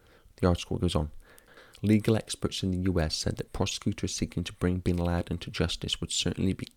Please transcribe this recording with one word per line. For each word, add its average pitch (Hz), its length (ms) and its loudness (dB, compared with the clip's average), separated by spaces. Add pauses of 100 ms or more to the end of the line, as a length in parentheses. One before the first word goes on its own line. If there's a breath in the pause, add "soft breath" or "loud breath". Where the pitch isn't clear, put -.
(380 soft breath)
The 98 100 4
article 90 300 0
goes 90 180 2
on. 78 160 0 (720 loud breath)
Legal 107 340 4
experts - 480 -4
in 95 80 2
the 90 180 2
U 87 80 2
S 78 160 2
said - 220 -2
that - 160 -8
prosecutors - 640 -2
seeking 85 300 -2
to - 80 -10
bring 90 240 0
bin 90 180 0
Laden 87 440 0
to - 120 -10
justice - 480 -2
would - 140 -6
certainly - 400 0
be - 240 -8